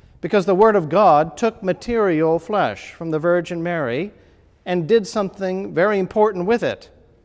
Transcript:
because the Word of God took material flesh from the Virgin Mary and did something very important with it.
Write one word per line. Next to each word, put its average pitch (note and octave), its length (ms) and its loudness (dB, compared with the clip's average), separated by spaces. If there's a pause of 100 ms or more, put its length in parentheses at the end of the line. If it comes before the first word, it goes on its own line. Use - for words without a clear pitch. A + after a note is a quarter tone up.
(200)
because F#3+ 240 0
the F#3+ 100 2
Word G#3 220 4
of D#3+ 140 0
God E3 480 4
took A3+ 240 -4
material F3+ 760 0
flesh E3 540 -4
from E3 180 -10
the D#3 80 -2
Virgin F3 440 0
Mary E3 500 -4 (540)
and F3+ 200 -2
did G#3+ 200 2
something F#3+ 680 -6
very G3 260 2
important F#3+ 460 0
with A3+ 180 0
it. A#2+ 280 -6 (340)